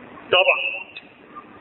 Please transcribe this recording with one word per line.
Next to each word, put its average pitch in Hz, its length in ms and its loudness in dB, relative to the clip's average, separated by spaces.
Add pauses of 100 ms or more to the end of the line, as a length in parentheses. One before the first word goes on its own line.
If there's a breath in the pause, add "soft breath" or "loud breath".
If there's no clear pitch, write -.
(320)
طبعًا - 600 0 (680)